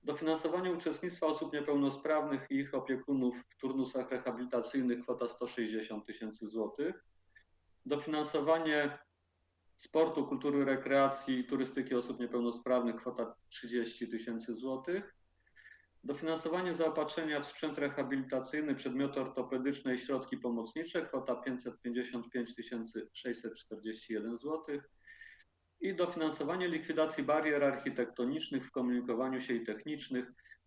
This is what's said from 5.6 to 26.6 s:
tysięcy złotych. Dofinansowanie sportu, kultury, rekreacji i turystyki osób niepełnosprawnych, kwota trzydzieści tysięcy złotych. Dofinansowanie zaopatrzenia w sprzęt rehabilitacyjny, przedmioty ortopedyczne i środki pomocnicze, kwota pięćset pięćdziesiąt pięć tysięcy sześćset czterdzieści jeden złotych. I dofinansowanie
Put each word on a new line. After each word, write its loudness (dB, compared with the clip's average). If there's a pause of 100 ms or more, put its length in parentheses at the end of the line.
tysięcy -8
złotych. -2 (800)
Dofinansowanie 2 (760)
sportu, 2
kultury, 2
rekreacji 4
i 0
turystyki 0
osób 0
niepełnosprawnych, 2
kwota -4 (140)
trzydzieści -4
tysięcy -6
złotych. -4 (880)
Dofinansowanie -2
zaopatrzenia 0
w -6
sprzęt -4
rehabilitacyjny, 0
przedmioty 0
ortopedyczne 0
i 0
środki -2
pomocnicze, -2
kwota 0
pięćset -4
pięćdziesiąt -4
pięć -4
tysięcy -6
sześćset -6
czterdzieści -8
jeden -2
złotych. -4 (920)
I 0
dofinansowanie 2